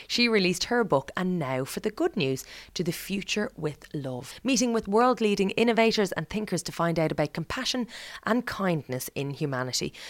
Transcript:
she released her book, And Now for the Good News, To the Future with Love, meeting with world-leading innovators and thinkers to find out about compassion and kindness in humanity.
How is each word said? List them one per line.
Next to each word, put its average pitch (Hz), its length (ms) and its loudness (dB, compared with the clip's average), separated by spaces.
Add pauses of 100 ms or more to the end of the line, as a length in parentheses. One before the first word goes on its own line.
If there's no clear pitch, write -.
she 240 220 2
released 185 360 2
her 240 200 2
book, 139 320 2
And 185 220 0
Now 131 260 0
for - 160 -8
the 214 100 -2
Good 339 280 0
News, 135 260 0 (300)
To 180 100 -2
the 170 80 0
Future 196 640 -4
with 151 380 -6
Love, 131 400 -8 (100)
meeting 240 300 2
with 220 120 0
world-leading 208 680 4
innovators 226 600 4
and 160 160 -4
thinkers 202 360 -2
to - 80 -6
find 170 260 0
out 156 120 2
about 151 220 0
compassion 247 540 -2 (380)
and 240 200 2
kindness 160 680 -2
in 139 160 -4
humanity. 135 640 -4 (160)